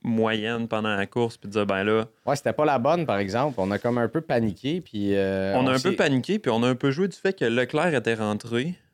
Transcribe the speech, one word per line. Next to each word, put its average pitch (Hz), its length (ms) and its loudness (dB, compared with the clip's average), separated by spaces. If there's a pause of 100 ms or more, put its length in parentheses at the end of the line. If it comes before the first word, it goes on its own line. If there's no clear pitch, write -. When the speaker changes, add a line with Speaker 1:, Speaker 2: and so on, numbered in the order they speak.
Speaker 1:
moyenne 113 640 0
pendant 107 280 0
la 98 100 0
course, 117 320 -2
puis - 100 -16
de 101 60 -10
dire, 104 120 2
ben 98 180 0
là 110 220 2 (200)
Speaker 2:
Ouais, 139 100 0
c'était 113 180 -2
pas 151 120 2
la 139 140 4
bonne, 156 260 2
par 110 120 0
exemple. 113 420 0
On 95 120 0
a 101 80 2
comme 123 180 0
un 117 100 2
peu 160 140 -4
paniqué, 127 580 -2
puis, 101 360 -2
euh, 95 400 0
Speaker 1:
On 127 120 2
a 131 40 2
Speaker 2:
on - 20 2
Speaker 1:
un - 0 -
peu 131 160 0
Speaker 2:
s'est - 40 2
Speaker 1:
paniqué, 170 460 0
puis 131 120 -2
on 113 120 2
a 123 60 2
un 127 60 0
peu 139 160 0
joué 175 160 0
du 170 100 -12
fait 190 200 0
que - 80 0
Leclerc 151 480 0
était 117 200 0
rentré, 110 640 -2 (180)